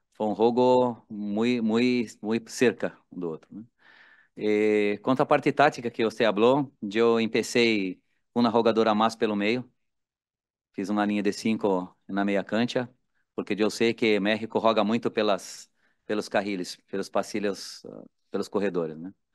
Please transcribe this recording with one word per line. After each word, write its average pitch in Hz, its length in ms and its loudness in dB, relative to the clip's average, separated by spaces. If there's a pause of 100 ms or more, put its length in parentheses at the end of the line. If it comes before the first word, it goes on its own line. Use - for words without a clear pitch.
(120)
foi 107 160 -4
um 101 80 -2
jogo 123 760 2
muito, 110 540 -2
muito, 117 580 0
muito 110 300 -4
cerca 101 460 0 (120)
um - 120 -14
do 85 80 -4
outro, 78 260 -12
né? 104 80 -14 (720)
E 104 680 2
quanto 131 200 0
à 143 40 0
parte 147 280 2
tática 143 360 2
que 117 140 -4
você 110 220 0
falou, 123 480 4 (200)
eu 117 280 4
empecei 110 800 0 (340)
uma 120 160 2
jogadora 113 400 4
a 107 40 2
mais 110 200 2
pelo 107 220 -2
meio, 113 340 -2 (1000)
fiz 98 160 -6
uma 104 160 0
linha 104 180 -2
de 98 80 0
cinco 101 640 -2 (100)
na 98 200 -2
meia 98 180 0
cancha, 120 500 -4 (420)
porque 101 220 -6
eu 104 120 0
sei 117 240 0
que 107 260 2
México 107 400 -2
joga 110 240 2
muito 117 260 0
pelas, - 600 -4 (340)
pelos 107 220 -4
carriles, 101 480 -4 (120)
pelos 98 200 -6
pasilhos, - 760 -6
ah, - 180 -18 (260)
pelos 98 200 -6
corredores, 87 480 -2
né? 87 160 -12 (220)